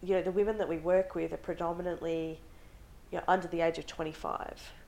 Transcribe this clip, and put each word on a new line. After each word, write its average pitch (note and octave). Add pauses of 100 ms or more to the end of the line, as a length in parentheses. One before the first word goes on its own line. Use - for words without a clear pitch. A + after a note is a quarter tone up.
you F#3
know, F#3
the F#3
women G#3
that F#3+
we E3
work F#3
with E3
are E3
predominantly, E3+ (720)
you F3+
know, -
under F3+
the E3
age E3
of D#3+
twenty-five - (260)